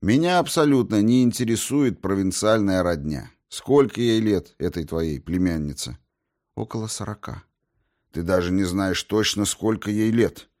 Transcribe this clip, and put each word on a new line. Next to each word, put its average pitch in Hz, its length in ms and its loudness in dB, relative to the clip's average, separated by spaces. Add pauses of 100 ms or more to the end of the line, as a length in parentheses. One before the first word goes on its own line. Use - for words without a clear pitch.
Меня 156 380 2
абсолютно 135 640 2
не 120 200 4
интересует 123 760 0
провинциальная 98 840 0
родня. 78 480 -4 (200)
Сколько 131 500 2
ей 117 200 2
лет, 104 360 -2
этой 87 280 -4
твоей 80 360 -4
племяннице?" 78 800 -4 (560)
"Около 113 320 -8
сорока". - 580 -12 (680)
"Ты 82 100 -6
даже 90 280 0
не 95 140 0
знаешь 92 380 -2
точно, 104 420 0
сколько 104 460 -4
ей 107 200 0
лет". - 380 0 (120)